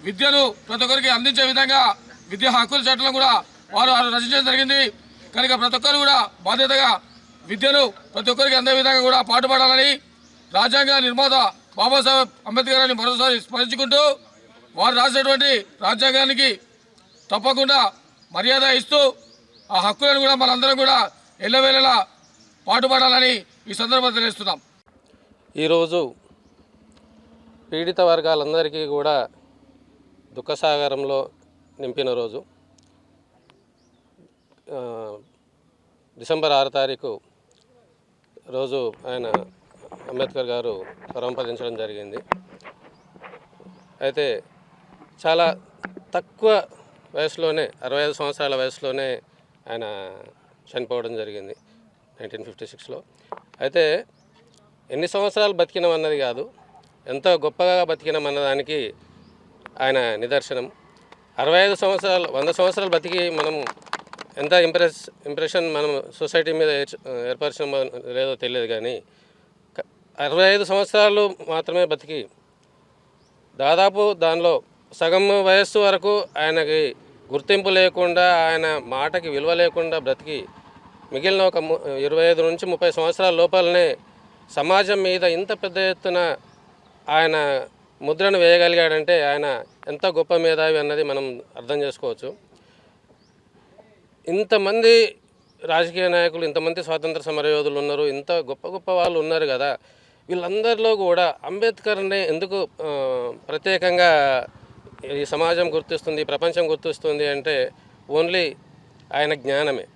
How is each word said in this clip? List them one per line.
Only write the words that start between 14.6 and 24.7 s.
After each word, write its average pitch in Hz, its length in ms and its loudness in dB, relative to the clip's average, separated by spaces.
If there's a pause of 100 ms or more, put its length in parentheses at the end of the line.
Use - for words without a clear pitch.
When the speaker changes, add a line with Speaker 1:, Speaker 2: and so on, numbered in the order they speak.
Speaker 1:
వారు 240 200 2
రాసినటువంటి 269 640 2
రాజ్యాంగానికి 262 920 0 (800)
తప్పకుండా 262 600 0 (380)
మర్యాద 247 320 0
ఇస్తూ 269 500 2 (580)
ఆ 190 80 2
హక్కులను 269 400 2
కూడా 269 160 2
మనందరం 254 420 2
కూడా 262 340 2 (300)
ఎల్లవేళలా 262 680 2 (600)
పాటుపడాలని 254 760 2 (220)
ఈ 196 60 -10
సందర్భంగా 247 360 0
తెలియజేస్తున్నాం. 214 520 -4 (960)